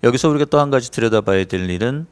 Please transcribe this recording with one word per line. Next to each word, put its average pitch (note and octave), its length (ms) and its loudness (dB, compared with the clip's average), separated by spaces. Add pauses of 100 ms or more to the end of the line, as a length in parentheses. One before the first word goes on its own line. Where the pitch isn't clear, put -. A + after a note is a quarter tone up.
여기서 B2 260 2
우리가 D3 180 2
또 D3 120 2
한 C#3+ 120 0
가지 B2 200 0
들여다봐야 G#2 540 0
될 F#2 260 -4
일은 B2 420 -4